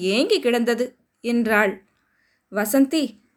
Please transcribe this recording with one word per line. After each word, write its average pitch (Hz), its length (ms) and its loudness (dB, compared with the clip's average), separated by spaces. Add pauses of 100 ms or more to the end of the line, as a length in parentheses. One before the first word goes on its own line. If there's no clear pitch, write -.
ஏங்கி 294 320 0
கிடந்தது" 240 480 0 (360)
என்றாள். 220 500 0 (760)
வசந்தி, 269 520 2 (340)